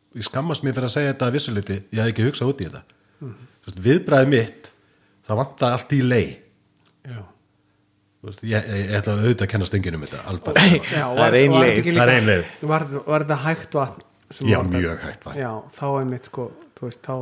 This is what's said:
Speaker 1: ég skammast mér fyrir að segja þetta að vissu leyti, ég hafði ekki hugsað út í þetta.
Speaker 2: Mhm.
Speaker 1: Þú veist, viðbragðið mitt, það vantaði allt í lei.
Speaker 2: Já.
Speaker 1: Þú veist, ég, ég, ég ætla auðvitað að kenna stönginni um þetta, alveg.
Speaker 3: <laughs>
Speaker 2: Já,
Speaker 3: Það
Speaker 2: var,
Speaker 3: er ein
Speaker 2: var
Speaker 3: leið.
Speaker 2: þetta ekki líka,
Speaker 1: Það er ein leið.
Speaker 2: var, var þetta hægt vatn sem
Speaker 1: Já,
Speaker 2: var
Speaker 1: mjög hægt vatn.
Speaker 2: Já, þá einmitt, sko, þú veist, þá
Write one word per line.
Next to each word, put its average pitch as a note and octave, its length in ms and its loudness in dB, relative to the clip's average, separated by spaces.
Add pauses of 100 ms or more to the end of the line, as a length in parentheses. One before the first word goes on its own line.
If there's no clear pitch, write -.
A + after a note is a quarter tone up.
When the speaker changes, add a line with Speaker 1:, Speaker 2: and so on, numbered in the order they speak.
(140)
Speaker 1:
ég A2 100 -8
skammast C#3+ 400 -4
mér C3+ 80 0
fyrir B2+ 160 -4
að A2+ 80 -6
segja C#3+ 160 0
þetta C3 160 -2
að A#2+ 40 0
vissu B2+ 200 -2
leyti, G2+ 240 -4 (160)
ég A2 80 -4
hafði A2+ 120 0
ekki G#2+ 180 0
hugsað - 180 -2
út C#3 120 -4
í - 80 -8
þetta. - 140 -16 (380)
Speaker 2:
Mhm. B2+ 140 -14 (180)
Speaker 1:
Þú - 140 -20
veist, F#2 180 -12
viðbragðið C3+ 440 4
mitt, A#2 420 -2 (580)
það A2 80 -2
vantaði B2+ 360 -2
allt B2 200 -6
í C#3 100 2
lei. B2 360 0 (680)
Speaker 2:
Já. A#2+ 160 -14 (1000)
Speaker 1:
Þú G#2 80 -16
veist, G2 120 -18
ég, A2 220 -2
ég, G2+ 240 -4
ég G#2 80 -2
ætla G#2 220 -2
auðvitað A2+ 260 2
að F#2+ 80 -2
kenna G2+ 140 0
stönginni F2 320 -2
um D2+ 80 -10
þetta, D2 180 -14
alveg. C#3 320 -6
Speaker 3:
<laughs> F3 400 6
Speaker 2:
Já, D3 80 0
Speaker 3:
Það B2+ 140 -4
Speaker 2:
var, A2+ 100 6
Speaker 3:
er A#2 140 6
ein C#3 100 6
Speaker 2:
var C3+ 80 6
Speaker 3:
leið. B2+ 80 6
Speaker 2:
þetta A2 140 4
ekki E3+ 100 0
líka, E3+ 80 4
Speaker 1:
Það B2 80 6
er B2+ 80 6
ein A2 100 2
leið. F#2 180 2 (180)
Speaker 2:
var, D#3 220 0 (220)
var D3+ 180 0
þetta D3 200 -2
hægt D#3+ 280 -4
vatn C#3 300 -4 (280)
sem - 180 -4
Speaker 1:
Já, G2+ 80 6
Speaker 2:
var - 80 -2
Speaker 1:
mjög F2 380 -2
hægt - 220 -14
vatn. - 120 -14
Speaker 2:
Já, B2+ 140 -6 (260)
þá - 80 -8 (160)
einmitt, B2+ 240 -6
sko, - 200 -10 (340)
þú B2+ 100 -10
veist, - 140 -16
þá C#3 200 -10